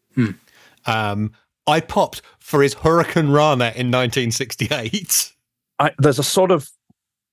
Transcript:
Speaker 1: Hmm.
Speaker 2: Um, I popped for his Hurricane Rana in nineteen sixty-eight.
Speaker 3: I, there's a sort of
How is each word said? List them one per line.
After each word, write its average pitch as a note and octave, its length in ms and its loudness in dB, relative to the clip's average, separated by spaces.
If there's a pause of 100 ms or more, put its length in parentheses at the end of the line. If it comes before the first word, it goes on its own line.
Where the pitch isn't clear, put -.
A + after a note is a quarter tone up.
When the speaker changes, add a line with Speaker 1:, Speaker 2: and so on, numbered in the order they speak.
(140)
Speaker 1:
Hmm. A#2 180 -2 (540)
Speaker 2:
Um, G#2+ 480 -4 (340)
I D#3 140 2
popped - 400 -4 (180)
for C#3+ 240 0
his C#3 120 0
Hurricane D#3+ 540 2
Rana C#3 460 2
in B2 140 -4
nineteen B2 420 0
sixty-eight. C3 1040 -6 (460)
Speaker 3:
I, D3 180 2
there's C#3 220 4
a C#3+ 40 -2
sort F#3 280 2
of D#3 180 0 (640)